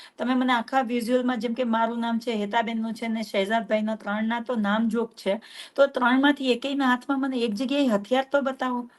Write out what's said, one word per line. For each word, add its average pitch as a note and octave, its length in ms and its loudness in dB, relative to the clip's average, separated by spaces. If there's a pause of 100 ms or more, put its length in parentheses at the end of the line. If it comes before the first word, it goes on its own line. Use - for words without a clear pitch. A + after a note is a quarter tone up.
(180)
તમે A#3+ 160 0
મને B3+ 180 2
આખા B3 300 0
વિઝ્યુઅલમાં, B3 560 0
જેમ A#3 160 -4
કે B3+ 100 -2
મારું A3+ 360 0
નામ A#3 180 -2
છે, A#3 140 -4
હેતાબેનનું A3 640 -2
છે A3+ 140 -8
ને A3+ 140 -4
શહેજાદભાઈના, G#3+ 720 0
ત્રણના A3 460 -4
તો B3 140 -4
નામ A3 340 2
જોગ A#3 240 -2
છે, G3+ 280 -4 (340)
તો C#4 120 6
ત્રણમાંથી C4+ 640 4
એકેયના C4+ 340 0
હાથમાં B3+ 340 0
મને C4 180 -2
એક A#3 160 0
જગ્યાએ C4+ 320 0
હથિયાર B3 460 2
તો C#4+ 80 4
બતાવો. B3+ 580 -4